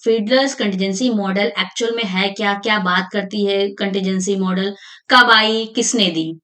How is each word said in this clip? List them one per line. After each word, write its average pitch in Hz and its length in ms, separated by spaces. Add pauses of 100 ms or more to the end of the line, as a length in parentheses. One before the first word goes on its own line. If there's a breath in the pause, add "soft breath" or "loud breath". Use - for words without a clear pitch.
Fiedler's 247 460
contingency 196 560
model 202 480
actual 226 380
में 233 80
है 190 240
क्या, 202 260
क्या 214 240
बात 185 340
करती 202 340
है 196 220
contingency 190 680
model, 190 380 (360 loud breath)
कब 247 200
आई, 220 360
किसने 220 440
दी। 160 340